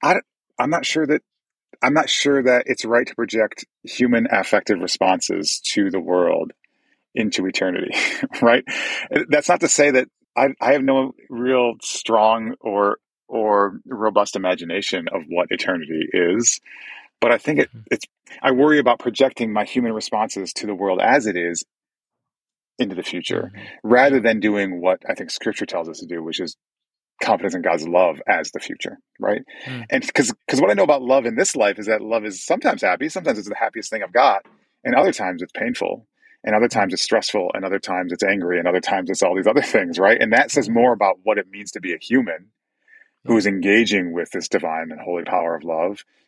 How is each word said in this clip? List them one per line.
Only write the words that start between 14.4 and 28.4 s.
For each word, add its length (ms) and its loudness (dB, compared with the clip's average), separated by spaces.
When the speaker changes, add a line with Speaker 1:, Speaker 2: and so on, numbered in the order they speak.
Speaker 1:
of 160 -6
what 220 -2
eternity 600 -4
is, 480 2
but 100 4
I 60 4
think 220 -2
it, 100 2
Speaker 2:
Mm-hmm. 100 -20
Speaker 1:
it's, 140 -4
I 100 4
worry 280 6
about 200 4
projecting 540 0
my 120 0
human 280 -2
responses 600 -4
to 120 -10
the 100 -4
world 260 0
as 260 4
it 100 -2
is 260 -4
into 180 -2
the 80 -6
future, 520 -6
Speaker 2:
Mm-hmm. 100 -18
Speaker 1:
rather 340 6
Speaker 2:
Yeah. 60 0
Speaker 1:
than 160 2
doing 420 0
what 260 2
I 60 -2
think 180 -12
Scripture 340 -6
tells 240 -6
us 100 -14
to 60 -14
do, 180 -8
which 160 -8
is 180 -10
confidence 320 0
in 60 -6
God's 260 0
love 400 2
as 240 -2